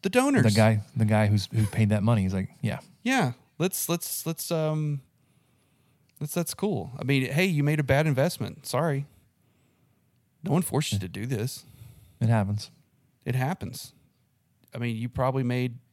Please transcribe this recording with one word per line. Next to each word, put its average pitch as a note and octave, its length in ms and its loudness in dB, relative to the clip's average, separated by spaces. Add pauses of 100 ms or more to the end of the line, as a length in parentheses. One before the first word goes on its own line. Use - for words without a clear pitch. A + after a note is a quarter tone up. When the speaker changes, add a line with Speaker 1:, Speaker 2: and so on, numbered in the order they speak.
Speaker 1:
The G3 80 -2
donors. B3+ 340 4
Speaker 2:
The A2+ 80 6
guy, G#2+ 280 6 (160)
the A#2 80 2
guy G#2+ 220 4
who's, G#2 260 2
who A2 140 2
paid G#2+ 240 2
that G#2 120 2
money. A2 200 4
He's F#2+ 120 0
like, F#2+ 160 -2 (120)
"Yeah." - 160 -2 (240)
Speaker 1:
Yeah. A3+ 300 0 (260)
Let's, - 300 -4
let's, - 380 -4
let's, - 260 -6
um, D#3 480 -2 (1200)
let's, D3+ 140 -8
that's E3+ 200 -4
cool. D#3 460 -4
I - 40 -6
mean, C3 280 2
hey, F3 140 2
you D3 180 0
made D3+ 160 2
a - 20 0
bad C#3 240 2
investment. C3 600 -2
Sorry. C#3+ 400 -2 (1400)
No F3+ 80 0
one F3+ 100 4
forced C#3 300 -2
you G#2 80 -2
to F#2 80 -6
do G2 180 -8
this. B2 380 -4 (560)
Speaker 2:
It A#2 80 2
happens. G#2 420 0 (540)
Speaker 1:
It B2 100 -4
happens. C3 580 -6 (800)
I A#2 40 -10
mean, A#2 180 -4
you A#2+ 120 -6
probably C3 340 0
made B2 320 -2 (180)